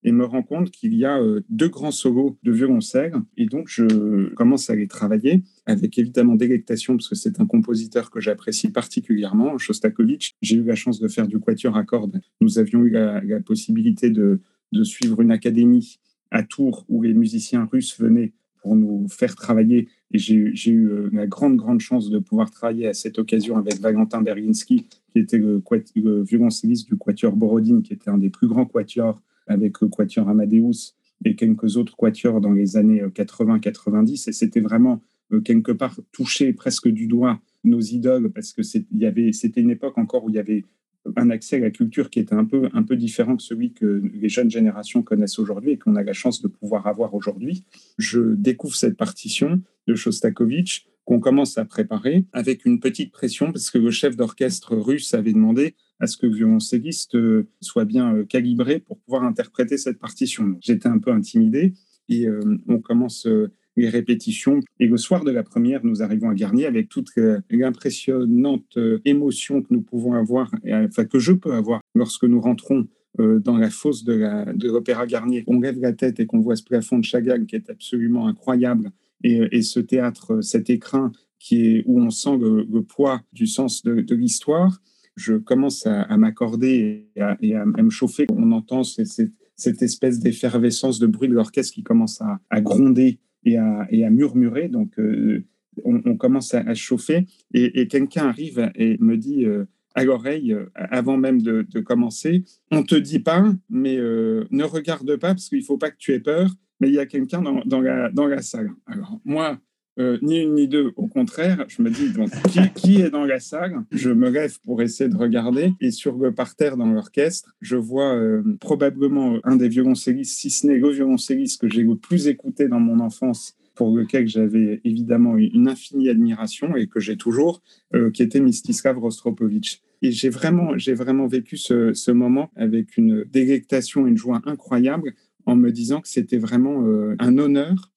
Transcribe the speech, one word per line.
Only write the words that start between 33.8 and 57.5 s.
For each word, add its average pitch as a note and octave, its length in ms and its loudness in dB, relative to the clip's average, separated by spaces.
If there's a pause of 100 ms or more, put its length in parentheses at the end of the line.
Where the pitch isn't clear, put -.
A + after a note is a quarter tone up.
Et A2 40 -6
c'était A2+ 280 0
vraiment, A2+ 440 2 (280)
euh, G#2+ 80 2
quelque A2+ 320 2
part, - 280 -4 (120)
toucher C3 400 -2
presque - 360 -4
du A2+ 180 0
doigt A#2+ 340 0 (240)
nos A#2 160 4
idoles, A#2+ 520 0
parce - 220 -12
que A2 100 -6
c'est, G#2+ 280 -4
il G#2+ 60 -2
y A2 80 2
avait, A2 280 0
c'était A2+ 280 -2
une A#2 80 4
époque A#2+ 300 -4
encore A2+ 260 -2
où A2 40 -4
il G#2+ 60 -2
y G#2+ 40 0
avait G#2 240 -4 (520)
un A#2+ 140 2
accès A2+ 280 -4
à - 20 0
la A2 100 0
culture A#2 400 -2
qui - 100 -4
était G#2 140 -2
un A2 120 2
peu, C3 280 0
un B2 80 0
peu A#2+ 140 0
différent A#2 420 -2
que - 60 -10
celui A#2+ 280 -6
que G2+ 300 -2 (140)
les G#2 140 -2
jeunes A#2 200 0
générations A2 540 0
connaissent G#2 340 -2
aujourd'hui G#2+ 360 -2
et A2 40 -2
qu'on G#3+ 180 0
a G#3 60 0
la G3 120 -4
chance - 280 -4
de G#3+ 60 -6
pouvoir G3 400 -6
avoir G#2+ 260 -4
aujourd'hui. A#2+ 520 -8 (340)
Je A2+ 340 0
découvre A#2+ 420 -2
cette A#2 220 0
partition D3 640 -2 (240)
de A#2 80 0
Shostakovich A#2 960 -2 (160)
qu'on A#2+ 160 2
commence C3+ 400 0
à G#2+ 60 -4
préparer B2+ 680 -2
avec B2 320 -4
une A#2+ 140 4
petite - 320 -4
pression, C#3+ 400 -4
parce - 180 -8
que - 80 -2
le A#2 140 2
chef A#2+ 260 -2
d'orchestre A#2+ 580 -4
russe C3 380 -4
avait A2 200 -2
demandé A2+ 420 2 (240)
à A#2 80 -2
ce - 100 -8
que - 80 -2
le A2 100 0
violoncelliste, A2 800 0
euh, A2 320 2 (140)